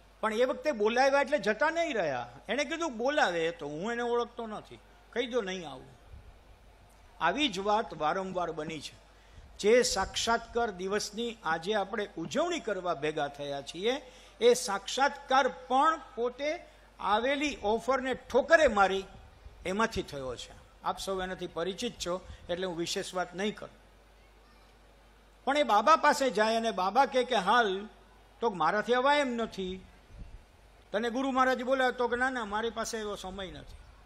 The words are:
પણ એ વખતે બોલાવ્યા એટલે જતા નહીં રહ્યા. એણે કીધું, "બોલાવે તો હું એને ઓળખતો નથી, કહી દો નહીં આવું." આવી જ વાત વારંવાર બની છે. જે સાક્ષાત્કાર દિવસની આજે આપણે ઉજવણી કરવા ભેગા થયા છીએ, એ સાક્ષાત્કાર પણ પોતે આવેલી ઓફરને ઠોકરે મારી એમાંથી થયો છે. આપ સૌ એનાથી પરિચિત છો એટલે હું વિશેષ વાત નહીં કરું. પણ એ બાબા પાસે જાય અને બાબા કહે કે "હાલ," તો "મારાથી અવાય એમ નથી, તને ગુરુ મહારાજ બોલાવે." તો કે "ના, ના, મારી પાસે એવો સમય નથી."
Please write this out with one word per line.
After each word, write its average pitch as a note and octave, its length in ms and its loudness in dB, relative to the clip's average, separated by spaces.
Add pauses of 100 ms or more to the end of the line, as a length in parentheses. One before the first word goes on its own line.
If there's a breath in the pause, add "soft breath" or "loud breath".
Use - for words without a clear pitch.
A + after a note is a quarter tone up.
(200)
પણ G#3+ 120 -2
એ A3+ 120 4
વખતે C#4+ 280 0
બોલાવ્યા B3 480 4
એટલે C#4+ 180 2
જતા D4 320 2
નહીં E4 240 0
રહ્યા. C#3 340 -2 (200)
એણે C4 160 0
કીધું, D4+ 320 -4
"બોલાવે G#3+ 540 2
તો D3 180 -8
હું E3+ 240 -6
એને A#3+ 100 -4
ઓળખતો A#3+ 440 -2
નથી, F3+ 320 -14 (320)
કહી C4 160 -2
દો A#3 160 -2
નહીં F#3 280 -8
આવું." C3 160 -16 (1300)
આવી A#3 280 2
જ F#3 100 -8
વાત G#3 360 0
વારંવાર F3 580 -2
બની D#3 280 -8
છે. - 160 -16 (600 loud breath)
જે A3+ 240 6
સાક્ષાત્કાર A3+ 880 -2
દિવસની G3+ 760 -6
આજે E3 300 -2
આપણે G#3 420 -2
ઉજવણી C4+ 440 -2
કરવા F3+ 340 -2
ભેગા D3+ 340 -2
થયા C#3+ 340 -8
છીએ, A#3 400 -4 (380 loud breath)
એ A#3+ 140 8
સાક્ષાત્કાર C4 960 2
પણ C#4+ 520 2 (140)
પોતે C#4 500 -4 (360 loud breath)
આવેલી C4+ 640 0
ઓફરને B3 520 0
ઠોકરે C#4+ 540 4
મારી G3 360 4 (640)
એમાંથી G3 360 0
થયો C3 340 -8
છે. - 220 -16 (260)
આપ F#3 140 -2
સૌ F#3+ 220 -4
એનાથી F3+ 260 -6
પરિચિત F#3 600 -6
છો F3+ 140 -4 (280 loud breath)
એટલે F3+ 180 -4
હું F3 100 -6
વિશેષ E3+ 380 -4
વાત F3+ 200 -4
નહીં G3 200 -4
કરું. - 240 -16 (1700)
પણ C4+ 120 0
એ D4 60 4
બાબા A#3 340 6
પાસે C#4+ 340 4
જાય A3 260 2
અને A3+ 140 0
બાબા G3 360 2
કહે B3+ 180 2
કે B3 100 -2
"હાલ," G#3 540 2 (520)
તો A#3 100 2
"મારાથી F#3+ 440 2
અવાય C#4 260 4
એમ C4+ 80 2
નથી, G3 560 -6 (1080)
તને A3+ 180 0
ગુરુ C4+ 200 -2
મહારાજ B3+ 320 4
બોલાવે." B3+ 300 2
તો B3 160 -2
કે A#3 80 -2
"ના, B3+ 140 0
ના, B3 140 -4
મારી G#3+ 260 -4
પાસે A3+ 280 -6
એવો G#3 180 -8
સમય F#3+ 340 -10
નથી." C#3 260 -16 (300)